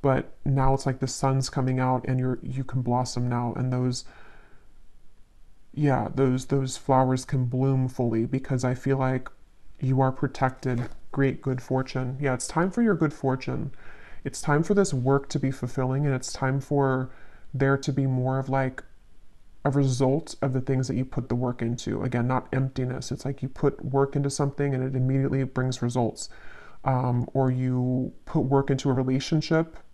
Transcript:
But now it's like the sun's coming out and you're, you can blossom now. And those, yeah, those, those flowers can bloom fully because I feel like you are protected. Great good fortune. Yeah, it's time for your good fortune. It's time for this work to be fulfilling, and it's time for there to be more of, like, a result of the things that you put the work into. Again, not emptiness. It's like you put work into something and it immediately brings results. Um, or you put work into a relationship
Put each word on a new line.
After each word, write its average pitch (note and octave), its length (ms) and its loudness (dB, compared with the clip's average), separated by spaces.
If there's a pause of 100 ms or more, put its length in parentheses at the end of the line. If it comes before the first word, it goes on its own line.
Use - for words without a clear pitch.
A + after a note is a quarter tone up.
But C3 300 2 (120)
now C3+ 300 4
it's C3+ 100 -2
like C3 160 -2
the C3+ 60 0
sun's C3+ 420 0
coming C3 320 0
out B2+ 260 0
and B2+ 140 0
you're, B2+ 220 0
you C3 220 -4
can B2+ 180 -2
blossom B2 460 0
now. A#2+ 280 -2
And B2+ 160 0
those, B2+ 320 0 (1700)
yeah, C#3+ 420 2
those, C3 320 2
those C3+ 300 0
flowers C3 480 4
can B2+ 220 0
bloom C3 420 2
fully A#2 380 0
because C3 360 -2
I B2+ 120 2
feel C3+ 240 0
like C3 300 0 (520)
you C3 220 2
are C3 100 4
protected. B2+ 760 -2 (240)
Great C3+ 300 0
good B2+ 180 -2
fortune. C3 600 -2
Yeah, C3+ 140 2
it's B2 120 -6
time F3 240 0
for A#3+ 120 0
your G#3+ 120 4
good D#3 180 2
fortune. C3+ 600 -2 (500)
It's - 180 -8
time D3+ 220 4
for G3 120 2
this F#3+ 200 4
work C3+ 360 2
to C#3+ 100 -2
be C3+ 100 0
fulfilling, C3 560 -2
and C#3 80 2
it's - 180 -4
time C3+ 280 0
for C3 500 2 (420)
there C#3 260 4
to C#3 140 -2
be C3+ 140 2
more C3 320 2
of, B2+ 100 -2
like, C3 360 0 (800)
a D3 60 4
result C3 720 2
of C3 120 0
the C3 80 0
things C3 260 0
that - 80 -2
you B2+ 100 0
put B2+ 240 -4
the B2 60 0
work B2 280 -2
into. A#2 400 -2
Again, B2 260 0
not B2+ 240 0
emptiness. C3 580 -2
It's - 140 -6
like C#3 180 -4
you C3 60 -4
put - 360 0
work C#3 300 2
into C#3+ 160 2
something C#3+ 420 0
and B2+ 120 0
it C3 120 -2
immediately C3+ 460 2
brings B2+ 400 -2
results. A#2+ 460 -2 (560)
Um, B2+ 500 0
or C3 160 4
you B2+ 640 0 (120)
put D#3 180 0
work C#3 280 4
into C#3 180 2
a C3+ 40 4
relationship D3+ 840 2 (160)